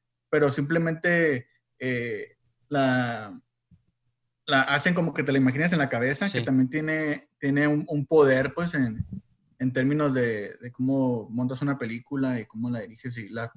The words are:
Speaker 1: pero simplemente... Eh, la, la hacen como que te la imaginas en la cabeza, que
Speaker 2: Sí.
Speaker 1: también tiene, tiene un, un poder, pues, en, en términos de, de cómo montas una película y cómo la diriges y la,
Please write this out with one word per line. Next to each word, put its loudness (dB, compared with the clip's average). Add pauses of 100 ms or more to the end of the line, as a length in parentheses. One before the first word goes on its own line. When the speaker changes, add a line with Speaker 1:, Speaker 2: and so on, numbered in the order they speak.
(300)
Speaker 1:
pero 4
simplemente... 0 (320)
Eh, -6 (320)
la, -2 (1080)
la 4
hacen 2
como 0
que -2
te 0
la 2
imaginas 2
en 2
la 0
cabeza, 0
que -2
Speaker 2:
Sí. -2
Speaker 1:
también 4
tiene, -4 (100)
tiene 2
un, 0
un -2
poder, 4
pues, -4
en, -2 (540)
en 0
términos 2
de, -2
de -14
cómo 0
montas -4
una 0
película -4
y -8
cómo -6
la -4
diriges -12
y -12
la, -8